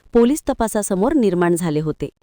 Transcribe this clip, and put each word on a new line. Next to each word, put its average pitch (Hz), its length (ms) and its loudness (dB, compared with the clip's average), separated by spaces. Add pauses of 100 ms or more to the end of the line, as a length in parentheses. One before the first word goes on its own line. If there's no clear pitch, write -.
(140)
पोलीस 240 360 2
तपासासमोर 220 640 -2
निर्माण 180 420 2
झाले 160 240 -2
होते. 151 300 -6 (140)